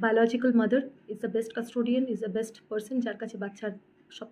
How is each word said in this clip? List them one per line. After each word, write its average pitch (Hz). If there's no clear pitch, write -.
biological 226
mother 220
is 214
the 220
best 226
custodian, 240
is 202
the 196
best 220
person, 214
যার 220
কাছে 220
বাচ্চার 202
সব -